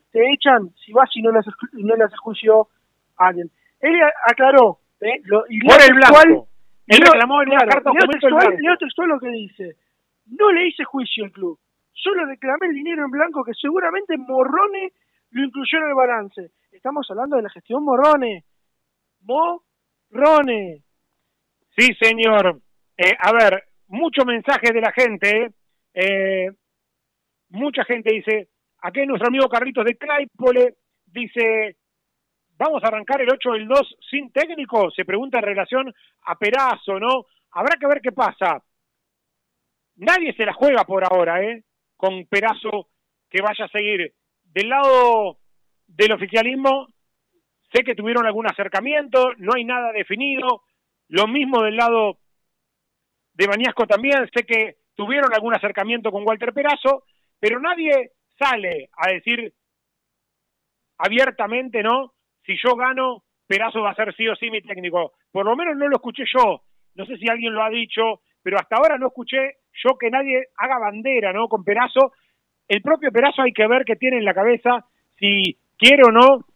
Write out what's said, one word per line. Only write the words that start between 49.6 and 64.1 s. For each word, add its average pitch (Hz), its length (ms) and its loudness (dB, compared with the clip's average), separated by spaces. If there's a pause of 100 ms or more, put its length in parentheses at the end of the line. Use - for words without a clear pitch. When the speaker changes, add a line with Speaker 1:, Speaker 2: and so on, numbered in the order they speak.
Speaker 2:
nada 240 280 -6
definido. 247 720 -6 (460)
Lo 202 180 -2
mismo 262 340 -2
del 214 160 -2
lado 233 400 0 (1160)
de 185 120 -2
Bañasco 220 380 -2
también, 254 480 0
sé 240 120 -4
que 220 320 -4 (180)
tuvieron 254 380 -2
algún 220 200 -2
acercamiento 208 580 -4
con 202 140 -6
Walter 226 280 -4
Perazo, 277 500 -2 (360)
pero 226 200 -2
nadie 302 540 -2 (240)
sale 190 600 -4
a 170 140 -2
decir 226 420 -6 (1400)
abiertamente, 233 840 -4
¿no? 247 300 -4 (320)
"Si 190 160 -10
yo 240 140 0
gano, 254 480 -4 (240)
Perazo 220 340 -4
va 208 100 -2
a - 40 -8
ser 214 200 -6